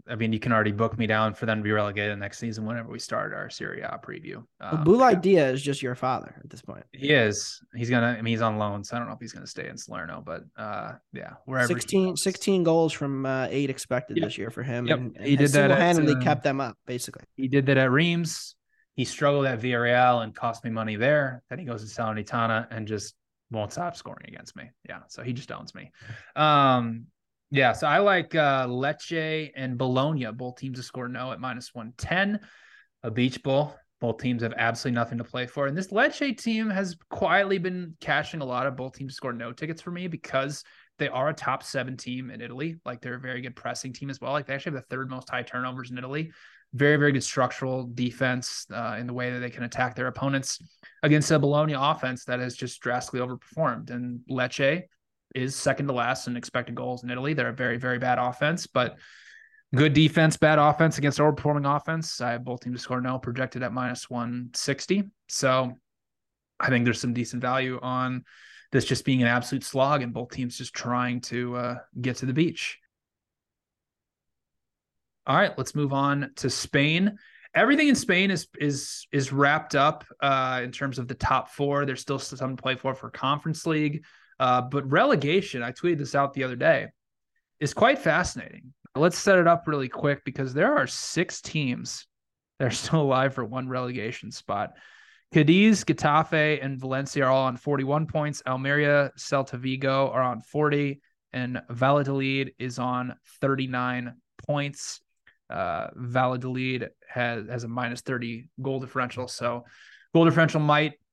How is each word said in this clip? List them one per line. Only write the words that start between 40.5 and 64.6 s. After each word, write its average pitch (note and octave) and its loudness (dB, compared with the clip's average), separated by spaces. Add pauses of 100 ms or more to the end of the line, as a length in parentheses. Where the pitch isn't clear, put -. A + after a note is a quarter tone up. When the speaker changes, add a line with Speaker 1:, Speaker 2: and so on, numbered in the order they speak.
Speaker 1:
they D3 0
are C3 -2
a D#3+ 0
top C3+ -2
seven C3 -6
team B2+ -8
in A2+ -14
Italy. C#3 -8
Like, B2 -10
they're B2+ -8
a B2+ -10
very B2+ -8
good B2 -12
pressing B2 -8
team C#3 -10
as C#3 -12
well. B2+ -4
Like, C#3+ -2
they C3+ -6
actually C#3 -6
have B2+ -6
the - -10
third C3 -6
most B2+ -12
high B2 -4
turnovers B2+ -8
in B2 -10
Italy. C#3+ -6 (420)
Very, C#3+ 6
very D3 6
good B2+ 2
structural C3 -2
defense, B2 -2
uh, A2+ -4
in A#2+ -6
the B2 -8
way B2 -4
that B2 -6
they B2 -6
can B2 -10
attack A#2+ -2
their B2+ -4
opponents C3+ -4 (440)
against D3+ 4
a D#3 6
Bologna D3 2
offense C3+ -2
that B2 -2
has B2 -6
just - -8
drastically B2+ -4
overperformed. B2 -4
And B2 -6 (100)
Lecce C3+ 0 (520)
is C3 -4
second C#3 0
to C#3 0
last B2 -2
in B2 -4
expected A#2+ -6
goals B2 -6
in B2 -8
Italy. C3+ -2
They're B2 0
a A2+ -4
very, A#2+ -2
very B2+ -2
bad B2+ 2
offense, D3 0
but B2 0 (800)
good D3 6
defense, D#3 6
bad D#3 6
offense D3+ 6
against C#3+ 0
overperforming D3 2
offense. D#3+ -4
I A#2+ 0
have A#2+ -6
both B2 -8
teams B2 -6
to A#2 -12
score B2+ -4
no, B2+ -2
projected B2+ -6
at A#2+ -4
minus B2 -6
one A#2+ -6
sixty. F#3 0 (260)